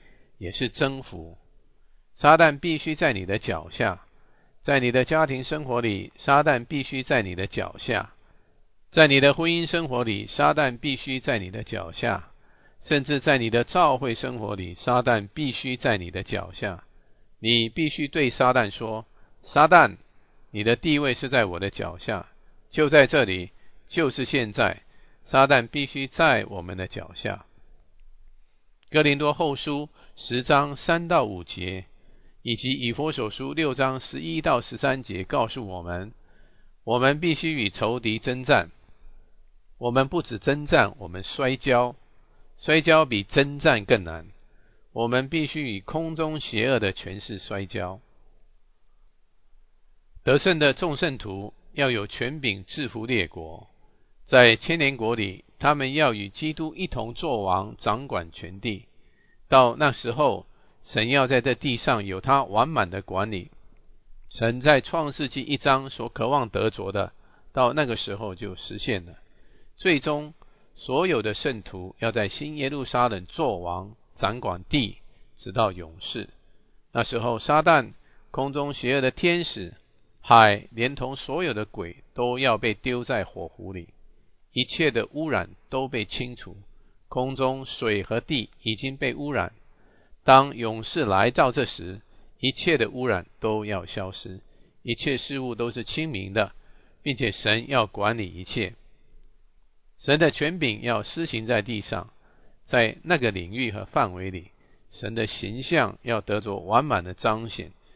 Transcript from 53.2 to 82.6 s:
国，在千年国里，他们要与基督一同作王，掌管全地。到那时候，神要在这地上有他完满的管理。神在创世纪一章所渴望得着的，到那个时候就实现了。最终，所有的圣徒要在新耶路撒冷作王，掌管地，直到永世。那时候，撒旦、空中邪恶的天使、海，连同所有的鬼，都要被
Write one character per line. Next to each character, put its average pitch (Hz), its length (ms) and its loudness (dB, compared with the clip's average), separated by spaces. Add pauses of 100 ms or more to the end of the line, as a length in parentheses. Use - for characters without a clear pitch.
国， 80 440 -14 (560)
在 120 320 10
千 165 200 -2
年 139 200 0
国 113 180 -2
里， 98 300 -6 (120)
他 147 160 2
们 135 200 -2
要 147 200 4
与 101 140 -8
基 156 240 -6
督 160 240 -8
一 - 100 -8
同 117 280 -6
作 123 300 -4
王， 95 340 -2
掌 123 300 -4
管 87 240 -6
全 92 280 -16
地。 104 260 -6 (640)
到 127 280 6
那 147 160 2
时 - 200 -6
候， 117 340 0 (380)
神 117 260 -2
要 135 180 4
在 123 140 4
这 127 140 2
地 127 200 -2
上 113 300 0
有 95 160 -6
他 135 220 4
完 107 260 2
满 98 200 0
的 98 120 -6
管 98 300 -4
理。 92 200 -8 (800)
神 117 320 -2
在 143 180 6
创 151 320 -4
世 143 160 -4
纪 135 140 -8
一 139 160 -2
章 135 320 2
所 117 180 -10
渴 117 220 -4
望 135 200 0
得 104 200 0
着 98 220 -6
的， 98 200 -4 (400)
到 143 220 2
那 147 120 0
个 113 120 -4
时 104 180 -8
候 104 200 -8
就 95 200 -10
实 - 220 -12
现 98 280 -4
了。 87 120 -20 (580)
最 165 240 2
终， 151 340 -4 (420)
所 151 320 -2
有 135 140 0
的 104 120 -2
圣 117 300 -6
徒 92 360 -14
要 113 120 -2
在 107 180 -2
新 151 280 -8
耶 135 120 -4
路 139 160 -6
撒 123 240 2
冷 92 160 -6
作 123 340 -2
王， 90 340 -8 (200)
掌 110 260 -2
管 95 300 -6
地， 127 300 -2 (380)
直 - 140 -14
到 104 220 0
永 82 260 -14
世。 - 300 -10 (640)
那 117 100 0
时 120 160 -4
候， 117 180 -2
撒 151 240 2
旦、 143 300 4 (380)
空 139 240 -4
中 143 200 -4
邪 127 220 -2
恶 139 60 0
的 131 100 2
天 175 320 0
使、 92 300 -8 (480)
海， 110 500 8
连 120 240 -2
同 131 220 -6
所 160 260 -6
有 143 100 -2
的 104 120 -4
鬼， 87 480 -12
都 123 260 -2
要 123 180 4
被 113 160 0